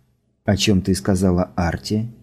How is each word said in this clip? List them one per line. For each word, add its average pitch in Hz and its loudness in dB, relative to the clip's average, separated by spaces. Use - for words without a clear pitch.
о 101 2
чем 98 2
ты 95 0
сказала 92 0
Арте 95 -4